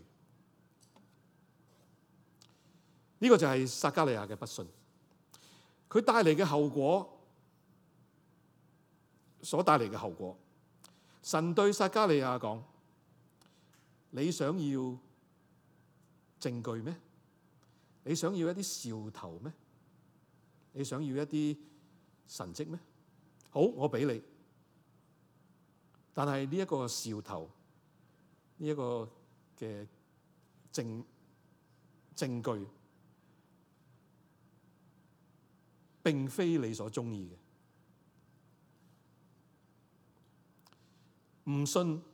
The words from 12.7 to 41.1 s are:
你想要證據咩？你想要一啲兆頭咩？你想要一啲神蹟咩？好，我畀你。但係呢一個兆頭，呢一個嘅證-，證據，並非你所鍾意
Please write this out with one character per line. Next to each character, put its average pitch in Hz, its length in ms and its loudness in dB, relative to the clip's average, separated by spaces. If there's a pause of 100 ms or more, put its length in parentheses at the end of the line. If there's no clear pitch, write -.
你 143 200 -2
想 147 160 -2
要 135 500 -2 (1400)
證 120 240 -6
據 113 180 -6
咩？ 156 140 -8 (1120)
你 151 80 0
想 170 200 0
要 165 140 0
一 - 20 2
啲 185 380 -6
兆 110 220 -8
頭 85 280 -14
咩？ 143 120 -12 (1200)
你 139 100 -6
想 143 220 -4
要 139 180 -2
一 147 40 -4
啲 151 300 0 (680)
神 - 280 -12
蹟 151 140 -8
咩？ 165 120 -10 (720)
好， 143 120 0
我 160 300 2
畀 131 200 0
你。 113 100 -4 (1900)
但 143 140 -2
係 139 220 -2
呢 160 80 -2
一 190 80 0
個 135 220 -2
兆 110 340 -6
頭， 82 280 -10 (1080)
呢 151 100 -6
一 151 60 -2
個 120 360 -4 (480)
嘅 104 300 -10 (840)
證-， 117 320 -6 (1120)
證 123 260 -4
據， 110 260 -4 (3250)
並 143 260 2
非 165 300 0
你 117 160 -2
所 110 160 -8
鍾 117 220 -4
意 95 180 -8 (4000)